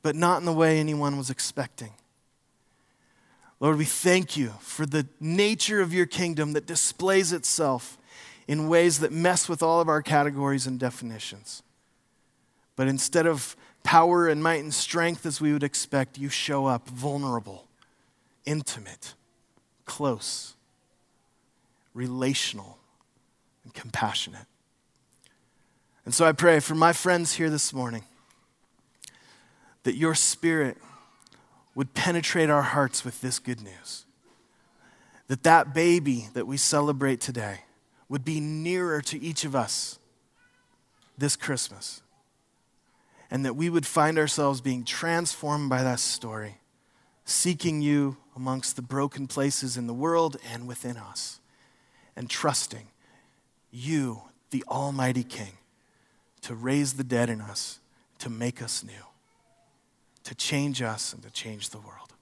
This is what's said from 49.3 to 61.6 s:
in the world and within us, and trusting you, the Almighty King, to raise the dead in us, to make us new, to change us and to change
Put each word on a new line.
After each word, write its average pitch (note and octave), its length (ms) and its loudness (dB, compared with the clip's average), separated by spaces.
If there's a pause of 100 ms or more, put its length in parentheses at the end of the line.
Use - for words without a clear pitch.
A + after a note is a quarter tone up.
in A#2+ 80 -6
the A#2+ 80 -6
world D#3 440 0 (140)
and B2 160 -12
within A#2+ 300 -10
us, - 420 -12 (760)
and B2 120 -10
trusting - 600 -2 (840)
you, B2 520 -4 (260)
the C3 180 -4
Almighty C3 560 0
King, G2+ 300 -12 (880)
to A#2+ 140 -10
raise C3+ 380 0
the C3+ 100 -4
dead A#2+ 260 2
in A2 100 -6
us, - 400 -10 (380)
to B2 140 -12
make A#2+ 320 -6
us - 200 -6
new, - 220 -20 (1160)
to - 100 -16
change C#3+ 480 -2
us A2 320 -6
and - 80 -18
to G#2+ 80 -20
change G#2+ 400 -10